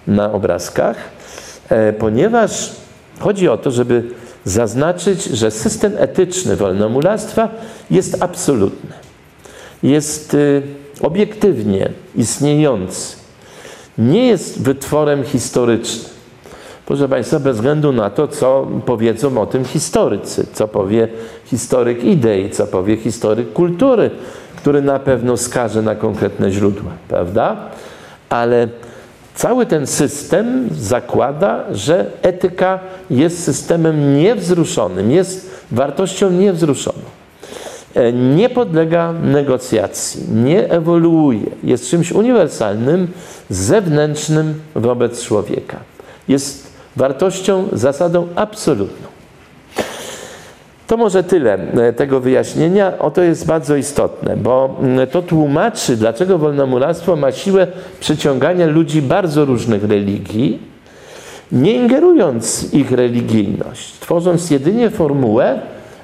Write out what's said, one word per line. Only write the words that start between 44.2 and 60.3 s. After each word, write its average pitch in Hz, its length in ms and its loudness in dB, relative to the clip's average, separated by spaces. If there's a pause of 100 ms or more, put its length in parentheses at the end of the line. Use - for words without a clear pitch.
wobec 120 480 0
człowieka. - 540 -4 (500)
Jest - 440 -2 (240)
wartością, 185 800 0
zasadą 170 600 0
absolutną. - 800 -4 (1700)
To 226 100 0
może 190 260 2
tyle, 139 340 4 (160)
e, 117 200 4
tego 135 260 2
wyjaśnienia. 139 800 2
O, 151 120 0
to 180 100 2
jest 170 240 2
bardzo 151 300 0
istotne, 104 640 -2
bo, 127 440 2
mm, 131 260 2
to 175 140 0
tłumaczy, 156 760 0
dlaczego 170 400 2
wolnomularstwo 147 800 0
ma 139 160 2
siłę 190 360 2 (320)
przyciągania 156 680 2
ludzi 156 340 2
bardzo 151 440 2
różnych 113 380 0
religii, 101 760 0 (920)